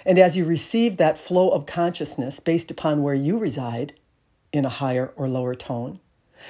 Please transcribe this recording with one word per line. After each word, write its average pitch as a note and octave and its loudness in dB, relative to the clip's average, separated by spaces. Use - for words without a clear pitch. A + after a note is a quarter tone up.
And F3+ 6
as F3+ 8
you F#3 0
receive F#3+ 0
that D#3 4
flow F#3 2
of F#3 0
consciousness D#3+ -4
based E3 -2
upon D3 0
where C#3+ 0
you C#3+ 0
reside B2+ -4
in C#3+ 0
a C3 -2
higher C3 -2
or C3+ -4
lower B2+ -2
tone, B2 -8